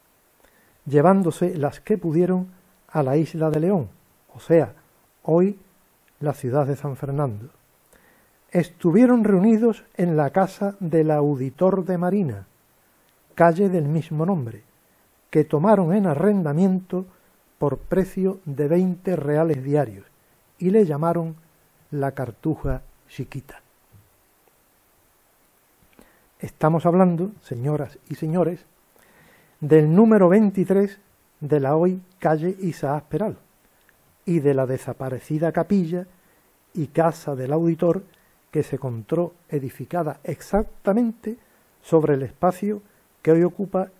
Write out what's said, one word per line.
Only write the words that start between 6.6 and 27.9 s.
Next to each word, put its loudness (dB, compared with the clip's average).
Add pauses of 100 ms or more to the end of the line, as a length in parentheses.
de -4
San -10
Fernando. -6 (1000)
Estuvieron 2
reunidos 2 (120)
en 0
la 0
casa -2
del 0
auditor 0
de -2
Marina, -2 (880)
calle 4
del 0
mismo -2
nombre, -6 (680)
que 2
tomaron 2
en 0
arrendamiento 0 (520)
por -2
precio -2
de -4
veinte 0
reales 0
diarios -4 (540)
y -2
le 4
llamaron -2 (560)
la -4
Cartuja -6 (260)
Chiquita. -14 (2750)
Estamos -2
hablando, 2 (100)
señoras -6 (100)